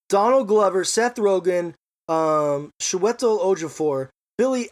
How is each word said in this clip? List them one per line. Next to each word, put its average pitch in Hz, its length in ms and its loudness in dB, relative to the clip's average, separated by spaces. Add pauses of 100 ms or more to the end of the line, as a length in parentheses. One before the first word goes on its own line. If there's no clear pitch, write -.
Donald 226 400 4
Glover, 190 340 2
Seth 233 320 -2
Rogen, 180 580 0 (340)
um, 151 600 0 (100)
Chiwetel 220 600 -2
Ejiofor, 156 680 -2 (280)
Billy 254 340 -2